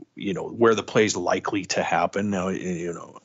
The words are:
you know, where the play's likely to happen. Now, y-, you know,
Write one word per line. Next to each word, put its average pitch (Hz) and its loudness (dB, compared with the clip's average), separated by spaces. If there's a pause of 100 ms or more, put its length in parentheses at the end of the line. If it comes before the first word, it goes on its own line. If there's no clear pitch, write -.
(140)
you 98 -4
know, 80 -6
where 113 4
the 98 0
play's 107 2
likely 92 0
to - -2
happen. 85 0
Now, 92 0
y-, 95 -2
you 87 -4
know, - -14